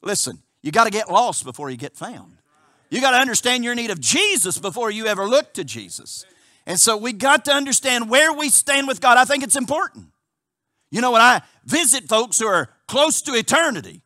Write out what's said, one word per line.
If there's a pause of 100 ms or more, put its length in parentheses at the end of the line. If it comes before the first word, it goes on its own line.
Listen, (200)
you
gotta
get
lost
before
you
get
found. (520)
You
gotta
understand
your
need
of
Jesus
before
you
ever
look
to
Jesus. (420)
And
so
we
got
to
understand
where
we
stand
with
God.
I
think
it's
important. (800)
You
know,
when
I (220)
visit
folks
who
are (160)
close
to
eternity